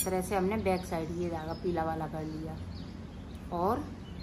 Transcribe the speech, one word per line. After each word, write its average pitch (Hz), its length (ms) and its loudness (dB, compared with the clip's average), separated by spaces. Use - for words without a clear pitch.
तरह 185 200 2
से 196 160 2
हमने 190 220 4
बैक 185 280 4
साइड 160 260 0
ये 170 180 0
धागा 160 240 -2
पीला 170 300 2
वाला 160 240 0
कर 156 160 -4
लिया 156 320 -4
और 214 300 4